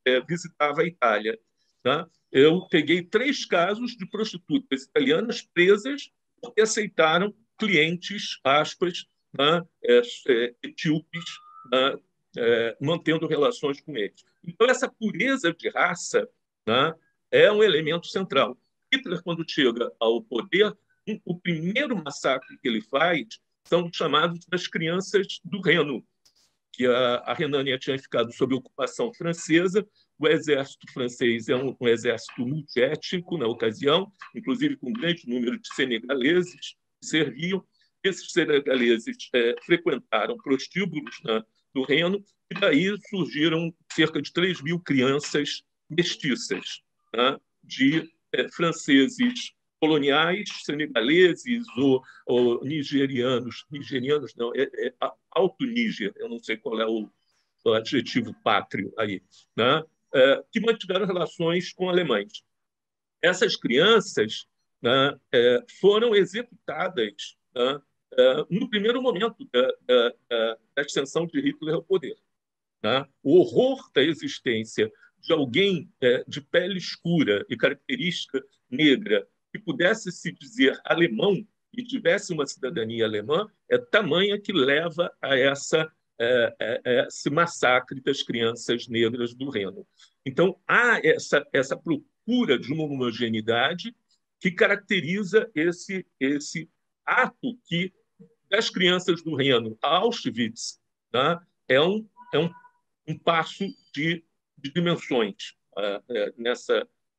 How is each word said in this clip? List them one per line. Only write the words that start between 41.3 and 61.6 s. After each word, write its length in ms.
no 100
Reno, 380
e 80
daí 360
surgiram 680
cerca 280
de 120
três 300
mil 180
crianças 840
mestiças, 920
né, 240
de, 480
eh, 180
franceses 1040
coloniais, 680
senegaleses 1000
ou, 260
ou 380
nigerianos, 1080
nigerianos 640
não, 200
é, 200
é 260
a-, 140
Alto 340
Níger, 520
eu 120
não 100
sei 200
qual 220
é 60
o, 220
o 80
adjetivo 720
pátrio 560
aí, 240
né, 260
eh, 380
que 80
mantiveram 460
relações 640